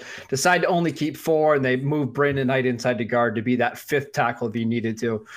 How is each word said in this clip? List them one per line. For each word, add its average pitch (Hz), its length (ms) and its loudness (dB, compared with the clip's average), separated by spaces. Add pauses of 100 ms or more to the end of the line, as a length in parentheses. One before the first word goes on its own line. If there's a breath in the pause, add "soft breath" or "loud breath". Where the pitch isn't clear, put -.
(280 loud breath)
decide 175 360 2
to - 40 2
only 170 240 2
keep 147 240 -4
four 156 400 2
and 139 80 0
they 127 120 2
move 139 380 0
Brandon 139 340 2
Knight 131 180 2
inside 123 320 0
the 117 80 -4
guard 117 300 2
to 110 80 -2
be 123 140 2
that 117 200 0
fifth - 340 -2
tackle 120 360 -2
if 107 80 -6
you 117 100 -2
needed 113 340 -2
to. 113 240 -4 (140 loud breath)